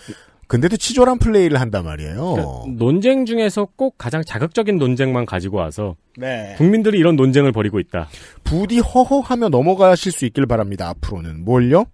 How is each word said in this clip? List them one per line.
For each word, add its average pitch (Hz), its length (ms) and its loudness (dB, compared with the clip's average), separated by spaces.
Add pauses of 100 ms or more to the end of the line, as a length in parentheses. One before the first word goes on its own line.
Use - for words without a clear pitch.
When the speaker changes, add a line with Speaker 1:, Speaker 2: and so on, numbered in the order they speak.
(480)
Speaker 1:
근데도 165 280 0
치졸한 247 420 2
플레이를 185 440 2
한단 101 240 -4
말이에요. 80 480 -6
Speaker 2:
그러니까 78 300 -6 (120)
논쟁 196 480 2
중에서 220 500 -2
꼭 262 220 -4
가장 139 260 -6
자극적인 180 540 -2
논쟁만 127 480 0
가지고 95 320 -6
와서 90 400 -6 (220)
Speaker 1:
네. 117 400 -8
Speaker 2:
국민들이 208 400 4
이런 165 180 4
논쟁을 135 360 4
벌이고 104 280 -2
있다. 82 300 -6 (340)
Speaker 1:
부디 202 360 0
허허하며 247 680 0
넘어가실 180 640 4
수 - 140 -4
있길 135 180 0
바랍니다. 101 460 -4
앞으로는. 82 560 -10
뭘요? 127 460 4